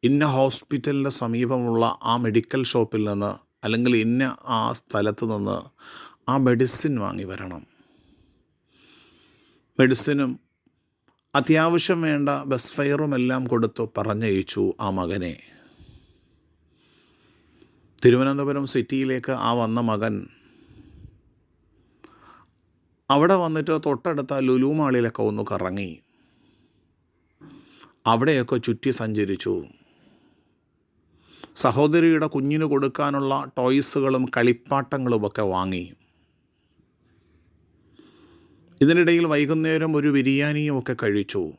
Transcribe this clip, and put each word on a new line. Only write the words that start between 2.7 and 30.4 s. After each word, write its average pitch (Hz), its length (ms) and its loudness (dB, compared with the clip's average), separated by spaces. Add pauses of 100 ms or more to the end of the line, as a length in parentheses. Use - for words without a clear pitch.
നിന്ന്, 101 280 -6 (260)
അല്ലെങ്കിൽ 120 320 0
ഇന്ന 120 420 -2 (100)
ആ 117 260 -2
സ്ഥലത്ത് 107 640 -4
നിന്ന് 98 240 -4 (680)
ആ 131 80 2
മെഡിസിൻ 127 640 2
വാങ്ങി 95 240 -6
വരണം." 90 440 -12 (2000)
മെഡിസിനും 131 600 2 (960)
അത്യാവശ്യം 165 680 2
വേണ്ട 147 280 -2
ബസ് 139 440 -2
ഫെയറും 143 420 0
എല്ലാം 127 320 0
കൊടുത്തു 113 500 -2
പറഞ്ഞയച്ചു 104 840 0
ആ 104 100 -4
മകനെ. 90 540 -6 (2500)
തിരുവനന്തപുരം 139 640 2
സിറ്റിയിലേക്ക് 131 640 -4
ആ 120 220 -2
വന്ന 117 280 -2
മകൻ 110 460 -2 (2750)
അവിടെ 156 260 6
വന്നിട്ട് 160 500 0
തൊട്ടടുത്ത 143 480 -2
ലുലു 131 340 2
മാളിലൊക്കെ 127 540 0
ഒന്ന് 107 300 -2
കറങ്ങി, 92 480 -6 (2000)
അവിടെയൊക്കെ 123 500 2
ചുറ്റി 117 320 -2
സഞ്ചരിച്ചു. 98 760 -2 (1900)